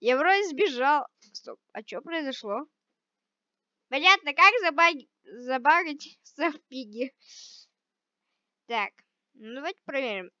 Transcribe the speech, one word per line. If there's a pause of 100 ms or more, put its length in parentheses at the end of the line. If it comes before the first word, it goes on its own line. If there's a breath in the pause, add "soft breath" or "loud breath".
Я
вроде
сбежал. (260)
Стоп, (140)
а
че
произошло? (1200)
Понятно,
как (100)
забаг-, (160)
забагать
<laughs>
совпиги. (1500 loud breath)
Так, (420)
ну
давайте
проверим, (100)